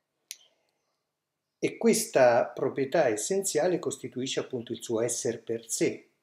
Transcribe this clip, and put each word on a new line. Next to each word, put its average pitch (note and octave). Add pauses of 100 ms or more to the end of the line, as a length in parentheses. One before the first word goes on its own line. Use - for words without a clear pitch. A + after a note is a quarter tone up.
(1600)
E -
questa B2+
proprietà C#3
essenziale E3+
costituisce C3
appunto A#2+
il A2
suo A2+
esser A#2+
per -
sé, - (140)